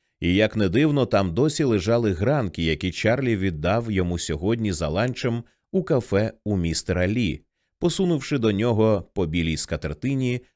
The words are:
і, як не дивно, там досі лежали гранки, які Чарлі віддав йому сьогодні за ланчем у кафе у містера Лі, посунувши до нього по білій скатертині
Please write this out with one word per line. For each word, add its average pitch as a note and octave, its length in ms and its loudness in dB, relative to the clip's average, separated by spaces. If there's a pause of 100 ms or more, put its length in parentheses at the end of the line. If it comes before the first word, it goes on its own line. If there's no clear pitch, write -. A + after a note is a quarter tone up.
(200)
і, F2 140 2
як G#2+ 220 2
не G#2 120 2
дивно, C#3 380 2
там F#2+ 280 0
досі D3+ 300 0
лежали A2+ 480 2
гранки, G2+ 500 -2
які E2 300 -2
Чарлі A#2+ 440 0
віддав F#2+ 560 -2
йому F2+ 260 0
сьогодні G2+ 540 -2
за D#2 160 -2
ланчем A#2 560 -2 (280)
у F#3+ 100 0
кафе A2+ 500 0 (120)
у G#2 120 0
містера F2 520 0
Лі, G#2 360 -2 (340)
посунувши E3 600 0
до A2+ 140 2
нього A2 640 2
по F#2 120 0
білій E2 300 0
скатертині B2 840 -4 (160)